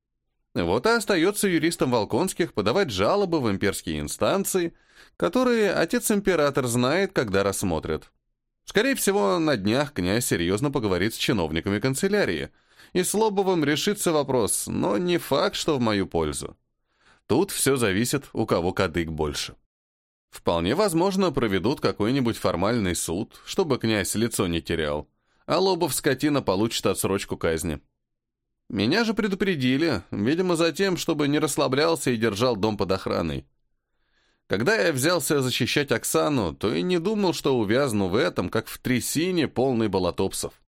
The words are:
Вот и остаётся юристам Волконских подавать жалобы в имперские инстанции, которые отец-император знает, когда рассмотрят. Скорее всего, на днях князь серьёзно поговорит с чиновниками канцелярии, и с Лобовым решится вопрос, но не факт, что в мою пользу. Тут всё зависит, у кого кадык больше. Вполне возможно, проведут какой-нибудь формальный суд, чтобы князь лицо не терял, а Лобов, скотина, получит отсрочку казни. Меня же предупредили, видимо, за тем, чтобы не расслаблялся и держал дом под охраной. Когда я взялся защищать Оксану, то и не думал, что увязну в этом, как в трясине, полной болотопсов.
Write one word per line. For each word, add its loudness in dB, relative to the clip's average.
Вот 2
и 4
остаётся 2
юристам 0
Волконских 0
подавать 0
жалобы 0
в 0
имперские -2
инстанции, -2
которые 2
отец-император 2
знает, 0
когда 0
рассмотрят. -2
Скорее 2
всего, 2
на 2
днях 0
князь 0
серьёзно 0
поговорит 0
с -10
чиновниками 0
канцелярии, -2
и 2
с -2
Лобовым 2
решится 0
вопрос, 0
но -2
не 0
факт, -2
что -2
в -2
мою 0
пользу. -4
Тут 2
всё 2
зависит, 2
у -2
кого 2
кадык 0
больше. -4
Вполне -2
возможно, 2
проведут 0
какой-нибудь 0
формальный 0
суд, -6
чтобы -2
князь 0
лицо 0
не -2
терял, -4
а 0
Лобов, 0
скотина, 0
получит 0
отсрочку -2
казни. -2
Меня 0
же -2
предупредили, 0
видимо, 0
за 2
тем, 0
чтобы 0
не 2
расслаблялся 0
и 0
держал 2
дом 0
под 0
охраной. -2
Когда 2
я 2
взялся 2
защищать 0
Оксану, 0
то -2
и 0
не 0
думал, 0
что 0
увязну 2
в 0
этом, 0
как -4
в -16
трясине, 0
полной 0
болотопсов. -2